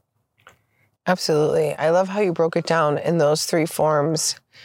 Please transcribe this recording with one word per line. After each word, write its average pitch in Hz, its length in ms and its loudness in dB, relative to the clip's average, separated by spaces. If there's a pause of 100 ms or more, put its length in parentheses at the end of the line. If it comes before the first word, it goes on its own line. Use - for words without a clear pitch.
(1080)
Absolutely. 156 640 0
I 156 160 -2
love 185 200 2
how 208 100 -4
you 185 120 0
broke 165 220 0
it 165 120 -2
down 151 320 0
in 170 200 -2
those 151 280 2
three 165 200 0
forms. 156 720 -2 (260)